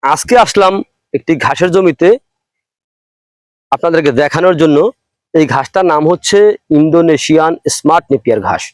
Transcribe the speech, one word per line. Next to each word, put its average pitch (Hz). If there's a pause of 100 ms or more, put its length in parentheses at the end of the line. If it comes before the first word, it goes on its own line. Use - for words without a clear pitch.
আজকে 147 (100)
আসলাম 190 (420)
একটি - (120)
ঘাসের 170
জমিতে 175 (1600)
আপনাদেরকে 160 (120)
দেখানোর 165
জন্য। 151 (560)
এই 160 (100)
ঘাসটার 180
নাম 151
হচ্ছে 180 (400)
ইন্দোনেশিয়ান 160 (240)
স্মার্ট 165
নেপিয়ার 113
ঘাস। 87 (120)